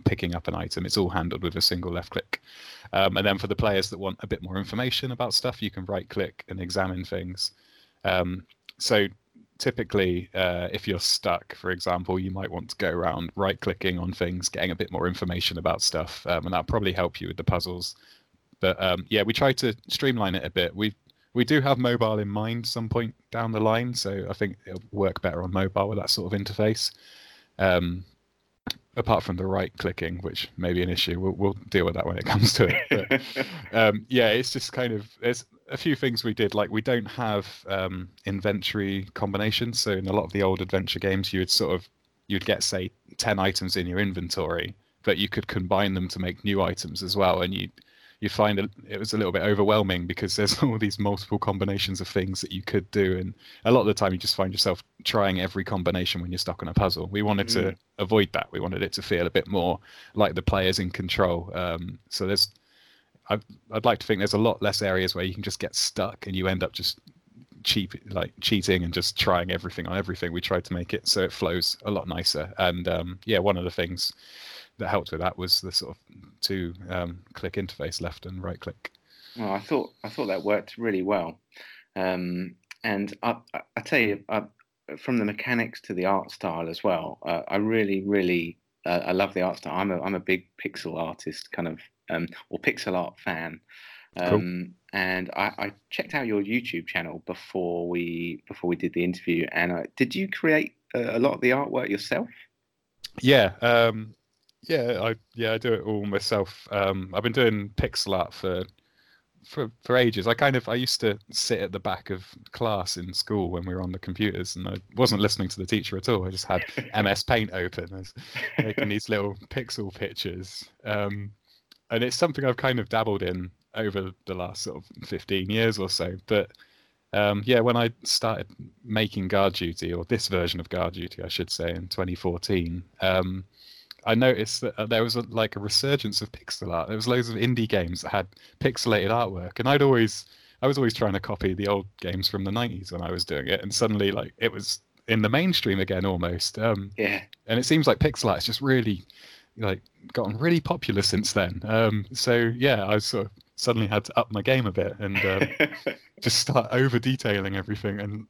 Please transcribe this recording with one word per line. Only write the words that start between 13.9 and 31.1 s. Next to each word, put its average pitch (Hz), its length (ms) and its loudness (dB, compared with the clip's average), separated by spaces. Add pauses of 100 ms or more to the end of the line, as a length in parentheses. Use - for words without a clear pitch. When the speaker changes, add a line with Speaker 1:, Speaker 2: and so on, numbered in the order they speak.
Speaker 1:
on 87 140 -4
things, 90 380 -2
getting 87 200 -2
a 85 60 -4
bit - 160 -6
more 87 160 -2
information 90 500 -2
about 82 240 0
stuff, - 460 -2
um, 85 180 0
and 92 80 -4
that'll 82 120 2
probably 104 280 0
help 87 260 -2
you 90 80 -6
with 87 100 -8
the - 60 -6
puzzles. 90 520 -2 (640)
But, 95 200 4
um, 92 300 2
yeah, 104 140 4
we 110 100 0
try 139 200 4
to 120 200 -2 (140)
streamline 110 480 0
it 71 100 -4
a 80 60 -6
bit. 87 240 0
We, 104 180 0 (400)
we 123 100 4
do 151 160 4
have 135 180 4
mobile 120 420 2
in 101 100 -2
mind 113 360 -4
some 113 220 -4
point 117 260 -2 (160)
down 113 220 -4
the 107 80 0
line, 117 340 4
so 98 360 -4
I 92 40 -4
think 98 220 -2 (100)
it'll 92 160 -10 (100)
work 98 300 0
better 87 220 0
on 90 80 -4
mobile 95 380 2
with 107 80 -4
that - 120 -2
sort 92 240 -2
of 98 60 2
interface. 107 520 0 (680)
Um, 90 460 2 (920)
apart 113 260 4
from 92 120 -4
the 92 100 -2
right 95 320 -2
clicking, 87 420 -4
which - 380 -8
may 90 160 0
be 87 80 2
an 87 80 2
issue, 90 300 0